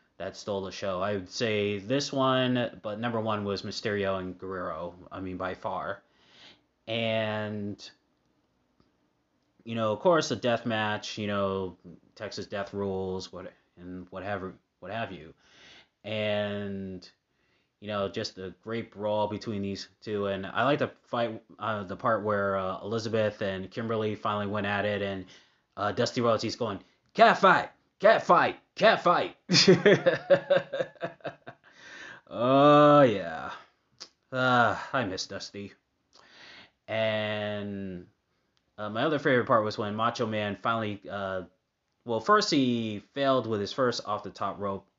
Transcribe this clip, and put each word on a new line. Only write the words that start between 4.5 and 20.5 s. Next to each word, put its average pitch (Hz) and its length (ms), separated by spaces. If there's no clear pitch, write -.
I - 80
mean, 92 180
by 92 180
far. 92 480
And, 107 1000
you 113 100
know, 110 200
of 104 60
course, 165 300
the 127 60
death 117 300
match, 107 520
you 107 100
know, 95 500
Texas 101 300
Death 101 280
Rules, 95 600
what, 90 180
and 90 320
what 92 120
have, 98 200
what 90 100
have 110 200
you. 82 220
And, 104 1080
you 101 80
know, 101 200
just 104 300
a 92 160
great 113 280
brawl 104 360
between 104 360
these 98 240
two. 101 260
And 98 180
I 101 180